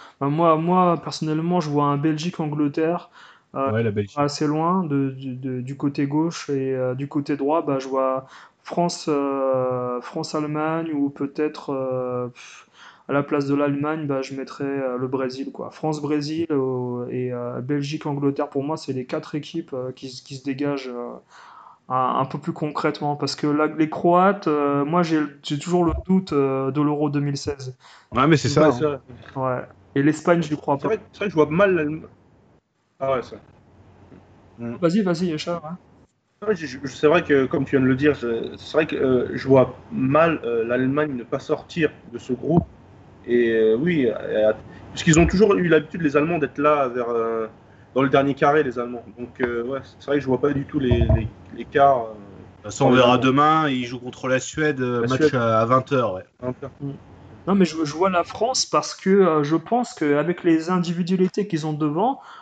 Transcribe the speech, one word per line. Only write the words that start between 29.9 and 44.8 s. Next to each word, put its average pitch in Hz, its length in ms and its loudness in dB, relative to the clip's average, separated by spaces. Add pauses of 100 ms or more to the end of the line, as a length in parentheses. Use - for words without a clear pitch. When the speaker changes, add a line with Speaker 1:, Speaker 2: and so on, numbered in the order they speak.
Speaker 1:
Et 139 60 2
l'Espagne, 165 400 2
je 151 140 -4
crois 143 260 -2
Speaker 3:
C'est 165 60 -2
Speaker 1:
pas. 220 80 0
Speaker 3:
vrai, 214 160 -8
c'est - 80 -20
vrai 202 80 -2
que 175 40 -4
je 156 40 -6
vois 151 140 4
mal 185 260 4
l'Allemagne. 156 320 -4 (920)
Ah 135 140 -2
ouais, 120 60 -2
ça. 113 140 -12 (1200)
Speaker 2:
Mm. 117 220 -8
Speaker 1:
Vas-y, 180 200 2
vas-y, 180 240 0
Yacha, 170 300 -4
ouais. - 920 -14
Speaker 3:
Ouais, 214 80 2
je, 160 120 -8
je, 127 100 -10 (100)
c'est 147 200 0
vrai 165 160 6
que, 139 220 4
comme 135 200 0
tu - 120 -8
viens 131 80 4
de 131 40 4
le 131 60 4
dire, 139 200 2
je, 120 420 -4
c'est - 160 -16
vrai 156 120 4
que, 147 100 -6
euh, 127 380 2
je 135 140 -6
vois 131 280 6 (160)
mal, 147 520 2
euh, 117 220 0
l'Allemagne 131 500 0
ne 117 80 -8
pas 135 160 -6
sortir - 500 -2 (220)
de 117 60 -10
ce - 160 -6
groupe. 143 320 0 (600)
Et, 120 260 2
euh, 110 260 4
oui, 147 300 2
euh, 107 440 0 (400)